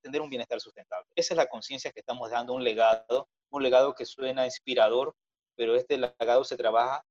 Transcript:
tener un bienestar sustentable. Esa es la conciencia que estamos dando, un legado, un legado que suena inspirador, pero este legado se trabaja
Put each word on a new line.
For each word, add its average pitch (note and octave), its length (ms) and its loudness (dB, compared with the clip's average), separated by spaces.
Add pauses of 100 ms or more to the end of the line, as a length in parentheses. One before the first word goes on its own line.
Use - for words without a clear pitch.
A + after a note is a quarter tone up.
tener C#3 180 -6
un D3+ 80 -8
bienestar B2+ 300 -8
sustentable. - 560 -14
Esa E3+ 180 -2
es E3+ 40 -4
la D3+ 100 2
conciencia C3 440 -12
que G#2+ 100 -18
estamos A#2+ 280 -8
dando, A#2+ 240 -4
un B2+ 100 -4
legado, A2+ 640 2 (240)
un C#3 120 -4
legado C3 320 4
que B2 100 -10
suena C3 400 -4
inspirador, B2 680 2 (420)
pero A#2 180 2
este B2+ 220 0
legado A#2+ 460 2
se C3 140 -10
trabaja A#2+ 540 0